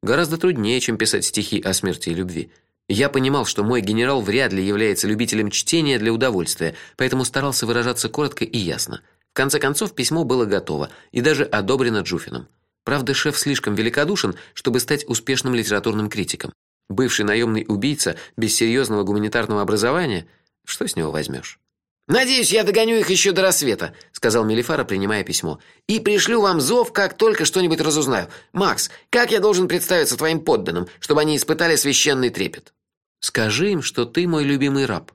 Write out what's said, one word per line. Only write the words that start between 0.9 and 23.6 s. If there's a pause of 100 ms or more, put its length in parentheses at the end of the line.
писать
стихи
о
смерти
и
любви. (380)
Я
понимал,
что
мой
генерал
вряд
ли
является
любителем
чтения
для
удовольствия, (220)
поэтому
старался
выражаться
коротко
и
ясно. (300)
В
конце
концов,
письмо
было
готово (220)
и
даже
одобрено
Джуфином. (360)
Правда,
шеф
слишком
великодушен, (200)
чтобы
стать
успешным
литературным
критиком. (360)
Бывший
наёмный
убийца (200)
без
серьёзного
гуманитарного
образования — (380)
что
с
него
возьмёшь? (500)
«Надеюсь,
я
догоню
их
ещё
до
рассвета», (180)